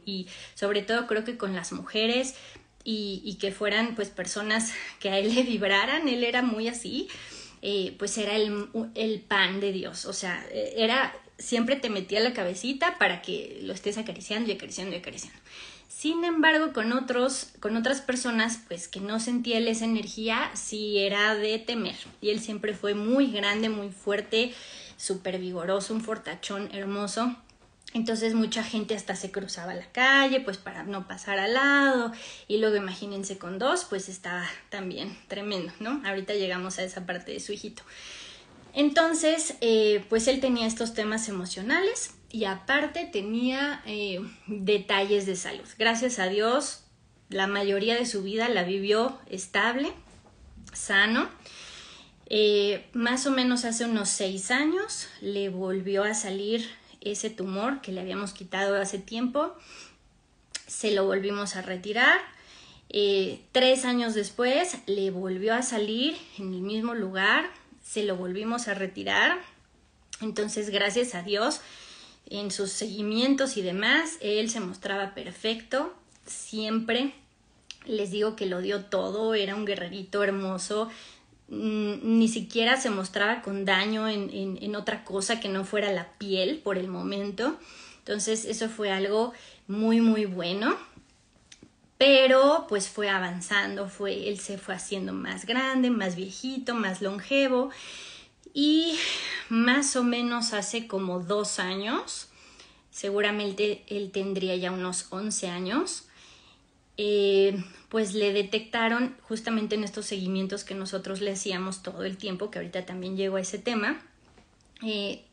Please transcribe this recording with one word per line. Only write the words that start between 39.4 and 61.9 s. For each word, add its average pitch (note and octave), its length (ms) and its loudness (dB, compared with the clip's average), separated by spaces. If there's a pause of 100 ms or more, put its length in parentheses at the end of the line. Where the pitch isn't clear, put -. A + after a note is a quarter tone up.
eh, G#3+ 460 6
pues, A3+ 200 2
él C4+ 100 4
tenía B3 300 2
estos A3+ 260 -2
temas A3 340 -2
emocionales A3 840 0 (160)
y A3 140 -2
aparte C#4+ 680 0
tenía, B3 760 0
eh, G#3 340 -4 (260)
detalles G3+ 800 2
de F#3+ 100 -2
salud. D3+ 300 -8 (140)
Gracias A#3 400 2
a F#3 100 2
Dios, A3+ 560 0 (460)
la G3 160 0
mayoría G3+ 480 2
de A#3+ 100 2
su G#3+ 180 -2
vida A3 280 0
la F#3+ 140 2
vivió G#3 540 2 (120)
estable, A#3 600 0 (840)
sano. G#3+ 560 2 (960)
Eh, G#3 680 4
más B3 340 0
o C#4 40 2
menos B3 340 4
hace A#3 220 0
unos G#3 240 2
seis F#3+ 400 -2
años D#4+ 580 0 (140)
le G3+ 260 -2
volvió F#3+ 560 0
a G#3+ 80 0
salir G#3 560 -2 (320)
ese G#3 300 -4
tumor G#3 500 -2
que F#3+ 120 -8
le F#3 100 -6
habíamos F#3+ 320 -6
quitado G3 440 0
hace G3 200 -2
tiempo. B3+ 580 0 (1080)
Se - 240 -2
lo G3 160 4
volvimos G3 500 0
a F#3 60 -6
retirar. G#3 560 4 (720)